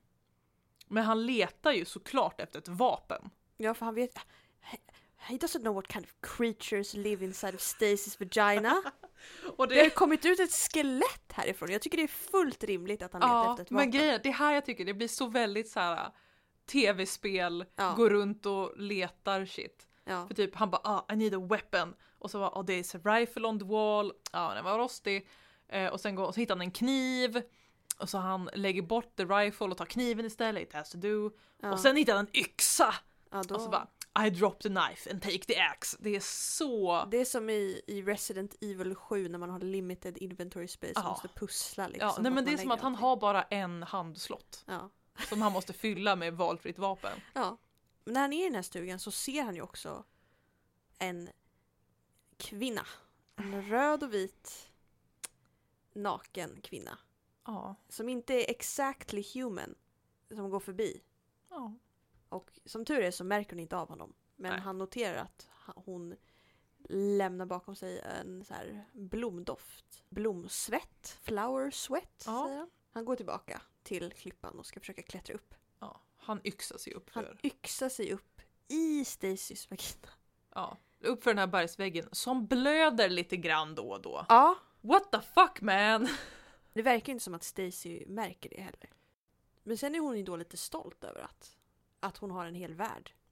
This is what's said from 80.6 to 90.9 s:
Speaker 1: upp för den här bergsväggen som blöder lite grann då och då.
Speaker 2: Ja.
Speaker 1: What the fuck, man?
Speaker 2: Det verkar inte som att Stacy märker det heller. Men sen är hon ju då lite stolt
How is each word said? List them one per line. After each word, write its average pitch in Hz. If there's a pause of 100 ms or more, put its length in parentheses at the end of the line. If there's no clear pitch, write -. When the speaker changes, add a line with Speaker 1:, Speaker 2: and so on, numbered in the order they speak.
Speaker 1:
upp 247
för 240
den 208
här 190
bergsväggen 175
som 247
blöder 269
lite 180
grann 160
då -
och 98
då. 67
Speaker 2:
Ja. 285 (220)
Speaker 1:
What 349
the 214
fuck, -
man? 214 (640)
Speaker 2:
Det 220
verkar 240
inte 240
som 180
att 165
Stacy 180
märker 190
det -
heller. - (680)
Men 220
sen 285
är 330
hon 277
ju 202
då 185
lite 170
stolt -